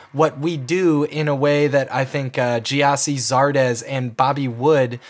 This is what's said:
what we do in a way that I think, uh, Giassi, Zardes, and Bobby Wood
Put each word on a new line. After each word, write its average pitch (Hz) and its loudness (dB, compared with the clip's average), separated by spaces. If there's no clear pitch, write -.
what 143 0
we 165 -2
do 151 2
in 147 -4
a 143 0
way 147 2
that 135 0
I 135 -2
think, 135 -6
uh, 120 0
Giassi, 139 0
Zardes, 131 0
and 127 -6
Bobby 135 0
Wood 123 0